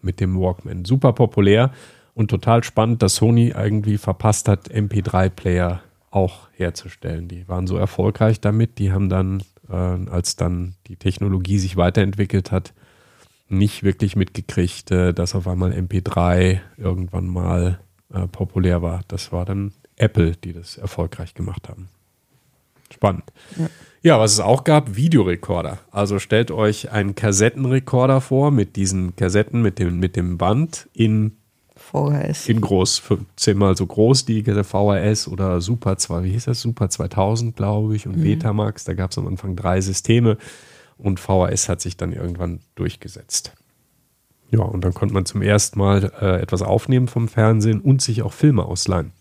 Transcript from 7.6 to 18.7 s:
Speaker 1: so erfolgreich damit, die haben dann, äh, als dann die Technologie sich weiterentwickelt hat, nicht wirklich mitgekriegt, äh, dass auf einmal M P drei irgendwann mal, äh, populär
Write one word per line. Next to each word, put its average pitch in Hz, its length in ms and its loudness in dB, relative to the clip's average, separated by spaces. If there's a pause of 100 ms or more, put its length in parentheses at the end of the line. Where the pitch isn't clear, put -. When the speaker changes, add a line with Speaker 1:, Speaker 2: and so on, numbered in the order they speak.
Speaker 1:
so 90 100 -4
erfolgreich 101 640 0
damit, 110 380 0
die 98 140 0
haben 98 160 0
dann, 95 340 0 (260)
äh, 98 60 -10
als 90 600 -4
dann 90 380 -4 (120)
die - 80 -16
Technologie 95 640 -2
sich 92 180 -2
weiterentwickelt 95 760 0
hat, 92 200 -4 (760)
nicht 98 320 0
wirklich 98 320 0
mitgekriegt, - 760 -4
äh, 90 220 2
dass 87 220 -4
auf 90 140 -4
einmal 90 240 -2
M 90 160 -4
P 95 140 -2
drei 90 580 2 (160)
irgendwann 90 500 -4
mal, 90 540 -2 (340)
äh, 92 140 -4
populär 90 540 -2